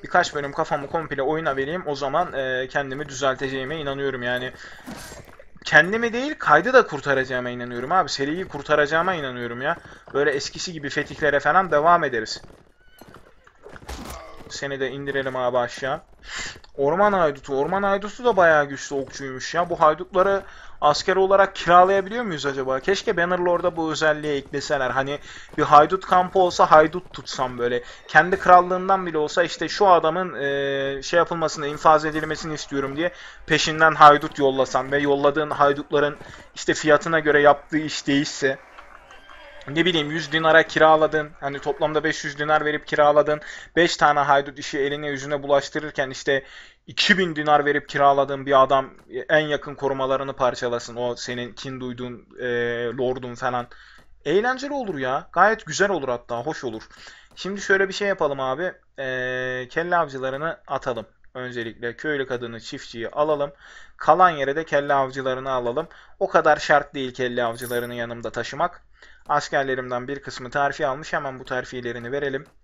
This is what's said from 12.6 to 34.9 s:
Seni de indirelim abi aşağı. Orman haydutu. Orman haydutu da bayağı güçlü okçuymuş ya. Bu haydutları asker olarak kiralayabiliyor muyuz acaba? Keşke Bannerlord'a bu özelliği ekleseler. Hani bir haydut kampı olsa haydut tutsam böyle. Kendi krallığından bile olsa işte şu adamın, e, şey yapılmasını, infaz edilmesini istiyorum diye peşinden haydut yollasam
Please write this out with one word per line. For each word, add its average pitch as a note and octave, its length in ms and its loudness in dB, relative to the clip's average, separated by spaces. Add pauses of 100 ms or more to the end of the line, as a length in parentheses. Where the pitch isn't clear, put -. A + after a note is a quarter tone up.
Seni C#3 320 -8
de C3 100 -2
indirelim C3+ 460 -4
abi B2+ 220 0
aşağı. C3+ 420 -4 (760)
Orman F3 360 4
haydutu. C#3+ 460 0
Orman F3 240 0
haydutu G3+ 420 -2
da A#3 120 4
bayağı D#3+ 280 6
güçlü C#3 320 -8
okçuymuş C3 580 -8
ya. F3 160 -2
Bu D#3+ 100 -4
haydutları F3+ 640 2 (380)
asker D3 360 2
olarak F#3+ 400 4
kiralayabiliyor F#3+ 680 4
muyuz D3+ 220 -4
acaba? C3+ 340 -2
Keşke G3+ 360 -2
Bannerlord'a F3 600 0
bu D#3+ 160 -2
özelliği D3+ 400 0
ekleseler. C#3 580 -4
Hani C3+ 280 -2 (400)
bir D3+ 40 2
haydut D#3 440 6
kampı F#3 320 2
olsa F3+ 320 4
haydut D#3+ 420 6
tutsam B2+ 460 -8
böyle. A#2+ 240 -2 (260)
Kendi F3+ 300 4
krallığından F#3 680 4
bile D#3 120 -4
olsa D3+ 240 0
işte E3 260 -4
şu G3+ 200 2
adamın, E3 460 4
e, C#3 680 -4
şey - 140 -2
yapılmasını, D#3+ 500 0
infaz D3+ 380 4
edilmesini D#3 500 -6
istiyorum C#3 420 -6
diye E3+ 160 -4 (340)
peşinden D#3 480 2
haydut D3 440 8
yollasam C3+ 540 0